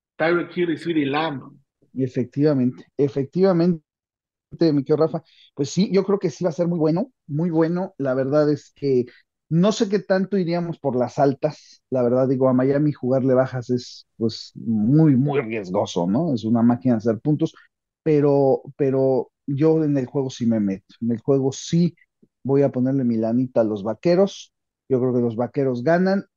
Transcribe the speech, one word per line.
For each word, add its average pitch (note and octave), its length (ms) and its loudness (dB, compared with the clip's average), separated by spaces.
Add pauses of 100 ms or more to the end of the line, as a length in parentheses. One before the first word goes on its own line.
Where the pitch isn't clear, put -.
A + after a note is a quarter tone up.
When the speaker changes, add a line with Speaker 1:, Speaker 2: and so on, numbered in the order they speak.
(180)
Speaker 1:
Tyreek E3 400 -2
Hill F3 140 0
y D3 80 -4
CeeDee D#3+ 260 -2
Lamb. C#3 380 -4 (500)
Speaker 2:
Y B2+ 120 -4
efectivamente, B2+ 840 0 (100)
efectivamente, E3 880 0 (760)
mi D3 240 2
querido D3+ 120 2
Rafa, D#3 260 0 (320)
pues C#3+ 160 -4
sí, F3 220 0
yo F#3+ 120 2
creo G3 140 0
que F3+ 120 -4
sí - 140 -6
va F3+ 60 0
a E3 40 -4
ser E3+ 140 -2
muy E3+ 100 -2
bueno, D#3+ 320 0 (160)
muy D#3+ 240 -4
bueno. E3+ 480 -2
La C3+ 160 -2
verdad C#3+ 360 2
es - 240 -6
que C3 300 0 (460)
no F3+ 220 4
sé G#3+ 160 -2
qué G3+ 100 0
tanto F#3+ 400 -2
iríamos E3+ 400 -2
por B2+ 180 -4
las A#2+ 220 -2
altas. - 720 -2
La B2+ 120 -2
verdad, B2+ 260 2
digo, C3 200 2
a B2+ 60 2
Miami C#3 380 2
jugarle B2+ 420 0
bajas B2+ 360 -2
es, - 360 -6 (100)
pues, - 380 -6
muy, B2+ 640 2
muy C#3 240 0
riesgoso, G2+ 680 -4
¿no? C#3 280 0
Es G#2 100 -4
una A2+ 180 2
máquina B2 320 2
de A2 40 0
hacer A2 220 -2
puntos, D3+ 340 -2 (480)
pero, C#3+ 600 2 (140)
pero C3 540 0 (160)
yo D#3 380 2
en C#3+ 140 0
el B2+ 80 -2
juego C3 240 -4
sí A#2+ 160 -6
me A2+ 140 2
meto. G2 420 -4
En A#2 100 -2
el A2 80 -4
juego C3+ 320 0
sí E3+ 440 -2 (460)
voy C#3 200 2
a C3+ 80 2
ponerle C3 340 -2
mi A#2 120 0
lanita A#2+ 440 0
a A2+ 40 4
los G#2 180 -2
Vaqueros. F3 720 -2 (340)
Yo C3 120 0
creo B2 120 0
que B2 80 0
los A#2 160 -2
Vaqueros B2+ 460 -4
ganan, F#3 420 0 (120)